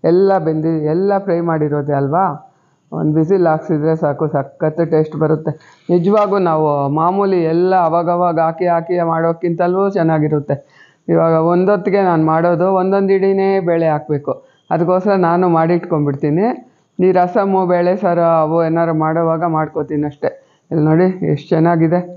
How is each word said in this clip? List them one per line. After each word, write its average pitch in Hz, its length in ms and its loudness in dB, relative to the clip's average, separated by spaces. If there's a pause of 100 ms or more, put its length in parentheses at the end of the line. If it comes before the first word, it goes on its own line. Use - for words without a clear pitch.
(100)
ಎಲ್ಲ 190 360 2
ಬೆಂದಿ-, 160 340 -2 (140)
ಎಲ್ಲ 190 180 0 (140)
ಫ್ರೈ 175 140 -2 (100)
ಮಾಡಿರೋದೆ 147 520 -2
ಅಲ್ವಾ, 151 240 0 (760)
ಒಂದು 156 200 0
ವಿಸಿಲ್ 175 320 2
ಹಾಕ್ಸಿದ್ರೆ 156 420 -2 (100)
ಸಾಕು, 147 220 -2 (100)
ಸಖತ್ತು 156 480 -4 (100)
taste 156 300 0
ಬರುತ್ತೆ. 156 280 -2 (420)
ನಿಜವಾಗೂ 202 440 2 (120)
ನಾವು 156 180 0 (320)
ಮಾಮೂಲಿ 190 400 0 (140)
ಎಲ್ಲ 180 200 2 (160)
ಅವಾಗವಾಗ 175 580 0
ಹಾಕಿ 165 260 -2
ಹಾಕಿ 170 220 -2 (180)
ಮಾಡೋಕ್ಕಿಂತಲೂ 170 680 0 (140)
ಚೆನ್ನಾಗಿರುತ್ತೆ. 151 600 0 (560)
ಇವಾಗ 165 220 2 (180)
ಒಂದೊತ್ತಿಗೆ 190 560 0
ನಾನು 160 220 2
ಮಾಡೋದು 170 360 2 (140)
ಒಂದೊಂದು 190 340 0
ಹಿಡಿನೇ 196 340 0 (200)
ಬೇಳೆ 165 240 2
ಹಾಕ್ಬೇಕು, 147 400 -4 (400)
ಅದಕ್ಕೋಸ್ಕರ 180 420 0 (140)
ನಾನು 175 160 2 (120)
ಮಾಡಿಟ್ಕೊಂಡ್ಬಿಡ್ತೀನಿ. 160 920 0 (520)
ಈ 185 180 4
ರಸಮ್ಮು, 190 440 0 (120)
ಬೇಳೆ 175 180 2 (120)
ಸಾರು 175 200 2 (200)
ಅವು 156 140 0 (100)
ಏನಾರು 165 260 0 (100)
ಮಾಡೋವಾಗ 160 400 0 (140)
ಮಾಡ್ಕೋತೀನಿ 151 540 -4
ಅಷ್ಟೇ. - 180 -4 (420)
ಇಲ್ಲಿ 160 160 0
ನೋಡಿ 160 180 4 (280)
ಎಷ್ಟು 143 200 -6
ಚೆನ್ನಾಗಿದೆ 165 460 2 (180)